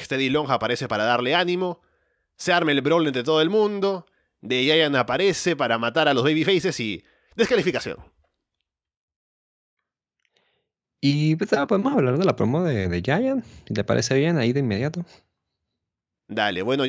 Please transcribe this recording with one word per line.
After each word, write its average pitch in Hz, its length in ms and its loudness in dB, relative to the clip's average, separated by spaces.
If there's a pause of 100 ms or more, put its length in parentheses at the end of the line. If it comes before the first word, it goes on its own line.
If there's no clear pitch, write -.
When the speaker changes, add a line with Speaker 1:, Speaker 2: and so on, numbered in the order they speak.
Speaker 1:
Teddy 135 220 -2
Long 143 200 0
aparece 120 380 -2
para 107 160 -2
darle 123 320 0
ánimo, 180 460 -2 (560)
se - 160 0
arma 170 180 2
el 139 80 2
brawl 156 280 2
entre 127 160 -2
todo 156 180 2
el 160 80 2
mundo, 196 560 -2 (360)
The 127 220 -2
Giant 151 320 2
aparece 156 640 0
para 117 200 0
matar 117 300 0
a 143 60 4
los 123 100 2
babyfaces 160 560 0
y 107 240 -6 (320)
descalificación. 175 600 0 (3000)
Speaker 2:
Y 147 340 2
pues, 180 180 -2
ah, 277 140 0
podemos 214 260 0
hablar 139 240 2
de 190 80 0
la 151 100 2
promo 127 280 0
de, 113 240 -2
de 87 140 -2
Giant, 240 440 -2 (220)
si 110 80 -6
te 104 80 -2
parece 117 320 0
bien, 156 240 0
ahí 120 140 2
de 139 80 -2
inmediato. 139 440 -4 (1200)
Speaker 1:
Dale, 104 360 -2
bueno, 135 260 0